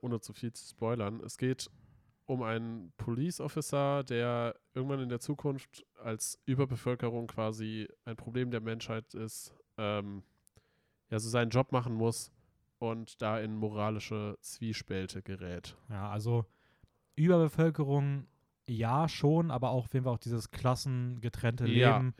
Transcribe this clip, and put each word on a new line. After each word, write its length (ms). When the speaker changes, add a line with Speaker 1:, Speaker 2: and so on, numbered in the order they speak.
Speaker 1:
ohne 180
zu 120
viel 200
zu 140
spoilern. 540
Es 180
geht 320
um 160
einen 560
Police 420
Officer, 640
der 520
irgendwann 260
in 80
der 120
Zukunft 680
als 420
Überbevölkerung 840
quasi 600
ein 120
Problem 340
der 100
Menschheit 540
ist, 400
ähm, 440
ja, 80
so 120
seinen 200
Job 220
machen 220
muss 380
und 440
da 180
in 160
moralische 840
Zwiespälte 800
gerät. 540
Speaker 2:
Ja, 220
also 340
Überbevölkerung, 1120
ja, 400
schon, 420
aber 200
auch 140
auf 100
jeden 100
Fall 100
auch 40
dieses 320
klassengetrennte 1200
Speaker 1:
Ja, 300
Speaker 2:
Leben. 220